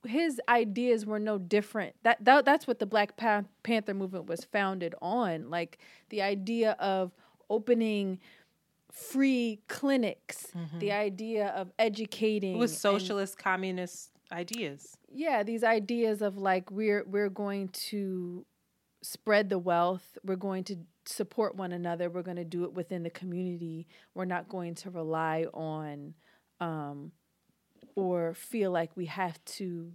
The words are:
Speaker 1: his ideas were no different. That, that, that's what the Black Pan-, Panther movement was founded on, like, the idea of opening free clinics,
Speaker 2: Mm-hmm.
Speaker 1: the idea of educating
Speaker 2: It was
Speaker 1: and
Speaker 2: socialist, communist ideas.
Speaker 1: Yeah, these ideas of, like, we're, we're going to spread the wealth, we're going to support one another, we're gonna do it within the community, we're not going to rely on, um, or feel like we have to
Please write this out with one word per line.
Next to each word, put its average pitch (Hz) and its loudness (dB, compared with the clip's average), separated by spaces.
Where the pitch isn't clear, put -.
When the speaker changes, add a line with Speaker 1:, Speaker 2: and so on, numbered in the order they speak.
Speaker 1:
his 277 0
ideas 233 4
were 214 -2
no 214 0
different. 202 0
That, 226 6
that, 269 10
that's 285 6
what 240 0
the 208 0
Black 208 2
Pan-, 208 2
Panther 208 0
movement 190 -6
was 165 -6
founded 190 -2
on, 175 0
like, 170 -4
the 208 -4
idea 202 2
of 190 0
opening 214 2
free 247 0
clinics, - -2
Speaker 2:
Mm-hmm. 165 -8
Speaker 1:
the 202 0
idea 208 -2
of 185 -6
educating 214 0
Speaker 2:
It - 0
was 233 2
Speaker 1:
and - -8
Speaker 2:
socialist, 202 0
communist 185 -2
ideas. 175 -8
Speaker 1:
Yeah, 269 0
these 226 0
ideas 220 2
of, 202 0
like, 190 2
we're, 208 2
we're 196 0
going 196 -4
to 185 -6
spread 208 2
the 190 0
wealth, 175 0
we're 185 -2
going 190 -4
to 190 -8
support - -2
one 185 -6
another, 175 -2
we're 175 -4
gonna 175 -6
do 175 -4
it 175 -4
within 175 -6
the 165 -6
community, 175 -6
we're 185 -6
not 175 -2
going 170 -8
to - -14
rely 160 -2
on, 156 -8
um, 156 -6
or 180 0
feel 196 -2
like 170 0
we 180 -4
have 170 -4
to 170 -8